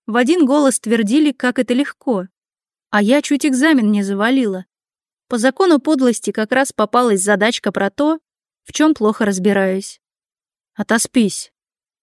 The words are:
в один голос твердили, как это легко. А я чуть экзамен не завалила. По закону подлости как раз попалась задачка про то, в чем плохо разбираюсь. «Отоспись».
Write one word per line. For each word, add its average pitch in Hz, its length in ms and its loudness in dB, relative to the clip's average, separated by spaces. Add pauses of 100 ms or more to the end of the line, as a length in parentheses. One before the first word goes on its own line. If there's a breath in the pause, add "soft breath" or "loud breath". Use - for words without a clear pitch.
в 220 100 -4
один 285 280 2
голос 277 340 2
твердили, 233 520 0
как 254 280 -4
это 240 140 -2
легко. 240 540 -4 (600)
А 208 120 0
я 254 200 2
чуть 285 240 -2
экзамен 262 460 2
не 208 100 0
завалила. 202 640 -2 (640)
По 247 100 -4
закону 269 420 2
подлости 254 520 0
как 214 200 -4
раз 262 220 0
попалась 214 480 0
задачка 208 500 0
про 196 180 -2
то, 311 300 -2 (440)
в - 100 -18
чем 302 200 2
плохо 214 300 0
разбираюсь. 196 800 -2 (720)
«Отоспись». - 800 -2 (500)